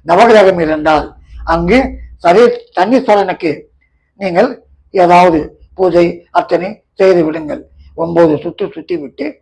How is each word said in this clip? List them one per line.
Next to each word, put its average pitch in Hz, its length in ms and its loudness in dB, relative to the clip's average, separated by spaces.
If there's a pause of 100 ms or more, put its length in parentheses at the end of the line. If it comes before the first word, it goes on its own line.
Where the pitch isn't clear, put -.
நவகிரகம் 190 580 4
இருந்தால் 151 420 -2 (480)
அங்கு 170 260 0 (440)
சரி, 180 200 4 (320)
சனீஸ்வரனுக்கு 196 760 0 (680)
நீங்கள் 196 300 -2 (440)
ஏதாவது 175 460 4 (360)
பூஜை 175 280 0 (280)
அர்ச்சனை 175 380 -4 (280)
செய்து 190 260 2
விடுங்கள். 160 380 -8 (360)
ஒன்பது 165 400 2
சுற்று 180 300 -8
சுத்தி 160 300 -10
விட்டு, 147 280 -12 (160)